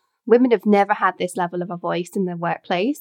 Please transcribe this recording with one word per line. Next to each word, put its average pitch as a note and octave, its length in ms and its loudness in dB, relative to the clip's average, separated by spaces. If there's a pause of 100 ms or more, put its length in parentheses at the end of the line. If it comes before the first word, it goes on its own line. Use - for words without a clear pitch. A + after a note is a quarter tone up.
(260)
women A#3+ 240 4
have G#3+ 160 0
never G3+ 260 4
had F#3+ 240 0
this F3+ 220 -6
level F3 240 -4
of F#3 80 -10
a F3 80 -8
voice F3 360 -4
in G3 120 -2
the F3 100 -6
workplace. F3 640 -4